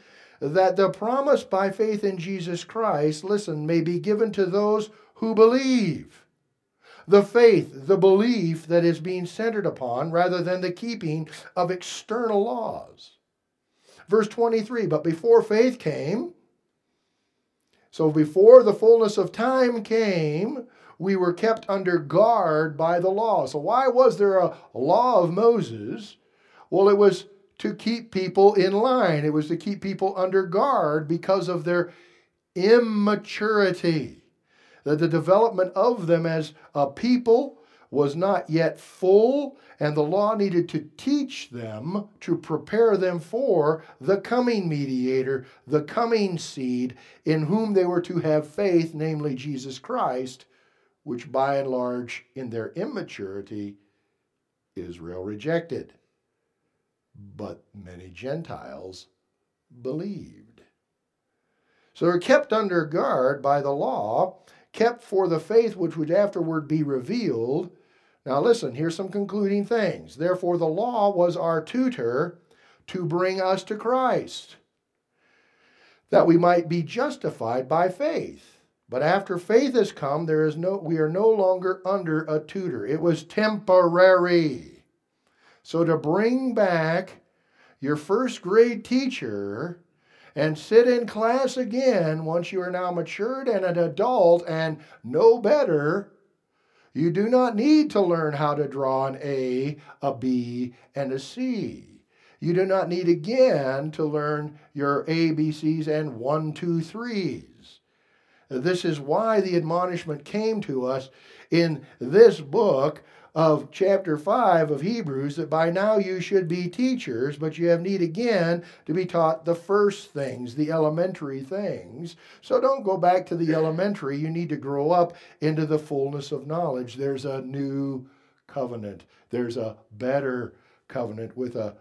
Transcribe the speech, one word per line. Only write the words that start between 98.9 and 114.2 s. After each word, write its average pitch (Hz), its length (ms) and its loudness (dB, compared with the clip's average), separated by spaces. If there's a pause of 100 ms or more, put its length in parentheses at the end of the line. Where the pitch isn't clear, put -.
an 135 160 -8
A, 135 540 -2 (240)
a 139 120 -2
B, 123 600 -4 (180)
and 135 200 -6
a 135 60 -6
C. 202 800 -8 (400)
You 165 120 -2
do 190 120 2
not 190 240 0
need 175 180 -2
again 156 840 2
to 156 120 -4
learn 151 560 -4 (140)
your 143 340 0
A, 165 240 2
B, 151 220 -2
C's 156 340 -2
and 151 320 -2
one, 151 320 -2
two, 170 300 -4
threes. 202 1000 -8 (720)
This 156 340 -2
is 160 160 -2
why 202 400 0
the 185 160 -2
admonishment 170 680 -2
came 214 360 -4
to 131 240 -4
us 135 240 -4 (400)
in 165 360 0 (120)
this 165 440 6
book 151 600 0 (320)
of 156 360 2
chapter 190 480 0
five 185 540 2